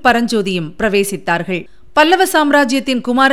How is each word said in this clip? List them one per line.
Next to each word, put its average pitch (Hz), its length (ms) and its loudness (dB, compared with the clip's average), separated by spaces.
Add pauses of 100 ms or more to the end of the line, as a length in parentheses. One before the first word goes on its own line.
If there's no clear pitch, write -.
பரஞ்சோதியும் 208 640 0 (100)
பிரவேசித்தார்கள். 190 840 -2 (320)
பல்லவ 349 320 4
சாம்ராஜ்யத்தின் 277 760 0
குமார 262 320 0